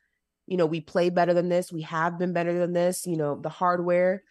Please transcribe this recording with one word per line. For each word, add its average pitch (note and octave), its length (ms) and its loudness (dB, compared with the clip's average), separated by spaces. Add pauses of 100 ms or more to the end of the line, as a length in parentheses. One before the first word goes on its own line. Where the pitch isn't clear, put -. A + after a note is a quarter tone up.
(460)
You F#3 100 -4
know, E3+ 100 4
we D#3 140 -4
play F3+ 300 0
better F3 240 2
than F3 140 2
this. F3+ 240 0
We D#3+ 100 -8
have E3 360 -2
been F3+ 140 -2
better E3+ 260 -2
than F3 140 0
this. F3 340 0
You F3 100 -2
know, D3 240 -2
the D3+ 80 -8
hardware F3+ 840 0